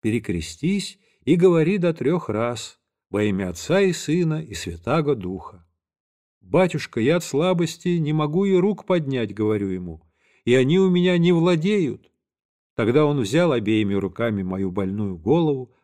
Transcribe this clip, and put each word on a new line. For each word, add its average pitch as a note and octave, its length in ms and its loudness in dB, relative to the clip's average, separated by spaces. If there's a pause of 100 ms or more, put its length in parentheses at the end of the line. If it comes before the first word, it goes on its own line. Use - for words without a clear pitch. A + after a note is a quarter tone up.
«Перекрестись A2 960 -4 (280)
и F3 100 4
говори F3 420 4
до E3+ 160 0
трёх E3 360 -2
раз A2+ 500 -6 (320)
во G#2 120 0
имя G2 260 0
Отца E3 320 -2
и F#3+ 120 2
Сына D#3 480 -2
и G#2+ 140 -14
Святаго C3+ 600 -2
Духа». F#2 520 -10 (760)
«Батюшка, D3 600 0
я D3+ 160 4
от F3 60 -2
слабости F3 760 -2
не D3+ 140 -2
могу D#3 320 0
и F#3+ 100 2
рук F#3 300 0
поднять», C3 500 -2
говорю G#2+ 320 0
ему, F2+ 340 -8 (440)
«и A#2+ 100 4
они C3+ 240 4
у F#3+ 100 4
меня F3+ 300 2
не E3+ 120 4
владеют». E3+ 800 0 (640)
Тогда A#2+ 300 4
он D3 140 0
взял D3 320 2
обеими G#2+ 420 0
руками G2 480 -2
мою F#2 300 -4
больную G2 460 -4
голову, C3+ 680 -2